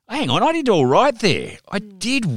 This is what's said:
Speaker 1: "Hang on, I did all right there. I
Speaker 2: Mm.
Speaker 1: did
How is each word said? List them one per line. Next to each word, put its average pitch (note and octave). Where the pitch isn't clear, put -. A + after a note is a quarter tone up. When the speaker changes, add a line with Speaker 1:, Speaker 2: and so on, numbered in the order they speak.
Speaker 1:
"Hang A3
on, D#3+
I D4
did E4
all D#3+
right A3
there. C3
I G3+
Speaker 2:
Mm. G#3
Speaker 1:
did A#3+